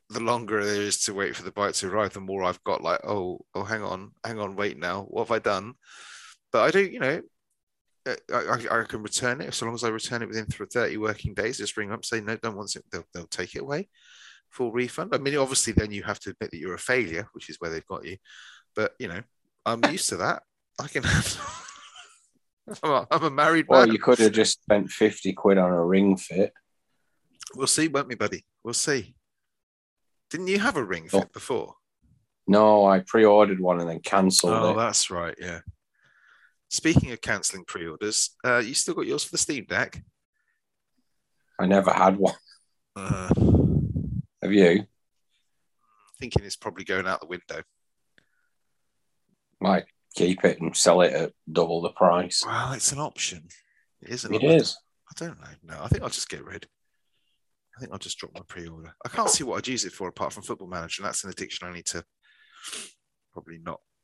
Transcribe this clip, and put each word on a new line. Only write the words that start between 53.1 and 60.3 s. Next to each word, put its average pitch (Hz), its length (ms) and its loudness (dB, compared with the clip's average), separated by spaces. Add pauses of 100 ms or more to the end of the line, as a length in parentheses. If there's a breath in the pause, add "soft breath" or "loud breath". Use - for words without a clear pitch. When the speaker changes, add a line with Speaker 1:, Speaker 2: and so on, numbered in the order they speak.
Speaker 1:
It - 80 -16
is 123 160 -8
an 101 80 -4
Speaker 2:
It 110 40 2
Speaker 1:
option. 139 140 6
Speaker 2:
is. 151 260 4 (320)
Speaker 1:
I - 160 -14
don't 165 140 -14
know. - 80 -20 (280)
No, 73 80 -12
I 95 40 -8
think - 160 2
I'll 131 60 -6
just - 200 -6
get - 160 -12
rid. - 220 -16 (1080)
I - 40 -20
think 131 120 -16
I'll 95 80 -10
just - 180 -12
drop - 160 -14
my - 140 -18
pre-order. 82 460 -16 (120)
I 123 40 -10
can't 208 200 -2
see - 140 0
what 101 140 -4
I'd 101 100 -8
use 117 180 -4
it 90 80 -12
for 95 140 -8
apart 85 260 -8